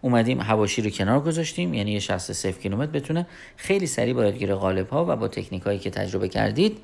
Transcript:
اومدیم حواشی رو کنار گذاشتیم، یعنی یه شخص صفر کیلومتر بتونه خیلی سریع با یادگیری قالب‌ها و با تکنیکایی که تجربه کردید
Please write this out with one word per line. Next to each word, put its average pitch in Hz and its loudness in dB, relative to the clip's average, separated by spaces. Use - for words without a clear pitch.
اومدیم 120 2
حواشی 107 2
رو 107 0
کنار 104 2
گذاشتیم، 165 -2
یعنی 104 -2
یه 104 0
شخص 95 -4
صفر 95 -4
کیلومتر 120 -2
بتونه 160 -2
خیلی 190 0
سریع 120 0
با 120 4
یادگیری 101 2
قالب‌ها 95 0
و - 2
با - -2
تکنیکایی 98 -4
که 98 -6
تجربه 95 -2
کردید 110 2